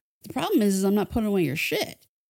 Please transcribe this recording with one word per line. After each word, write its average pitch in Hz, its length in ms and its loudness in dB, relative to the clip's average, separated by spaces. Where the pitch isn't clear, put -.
"The - 100 -14
problem 311 280 0
is, 202 140 4
is 190 80 0
I'm 196 120 4
not 202 140 0
putting 220 180 -2
away 196 160 2
your 143 120 0
shit." - 500 -4